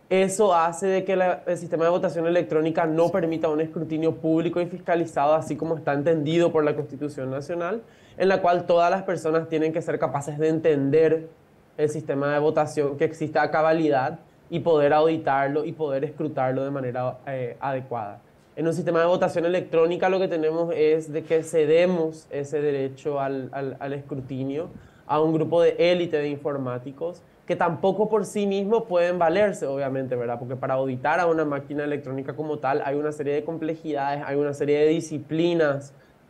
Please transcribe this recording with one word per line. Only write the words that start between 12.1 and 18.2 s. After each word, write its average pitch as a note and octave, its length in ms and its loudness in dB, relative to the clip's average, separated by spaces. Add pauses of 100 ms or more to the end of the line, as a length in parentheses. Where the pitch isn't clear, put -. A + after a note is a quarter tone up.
de D3 80 2
votación D3+ 580 0
que D3+ 60 2
exista D#3 380 -2
a D3 100 0
cabalidad D#3 680 2 (300)
y E3 120 -4
poder D3 320 4
auditarlo D3+ 720 2
y D#3+ 80 -8
poder C#3 320 -2
escrutarlo C3+ 580 -2
de C#3 80 -4
manera, B2+ 460 -4 (100)
eh, B2+ 320 -8
adecuada. B2 640 -8 (340)